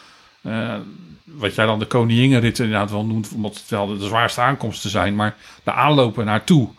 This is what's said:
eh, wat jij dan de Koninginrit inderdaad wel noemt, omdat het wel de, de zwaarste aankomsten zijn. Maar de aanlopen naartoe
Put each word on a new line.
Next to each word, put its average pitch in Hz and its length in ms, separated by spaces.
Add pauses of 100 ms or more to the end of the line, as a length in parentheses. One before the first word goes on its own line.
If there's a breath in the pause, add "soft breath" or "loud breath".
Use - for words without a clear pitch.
(420 loud breath)
eh, 113 380 (440)
wat 139 320
jij 110 100
dan 110 140
de 110 60
Koninginrit 117 760
inderdaad 107 320
wel 104 140
noemt, 110 300
omdat 104 180
het - 160
wel 101 180
de, 101 100
de 101 80
zwaarste 113 360
aankomsten 123 480
zijn. 98 260
Maar 107 200 (280 loud breath)
de - 80
aanlopen 123 540
naartoe 110 540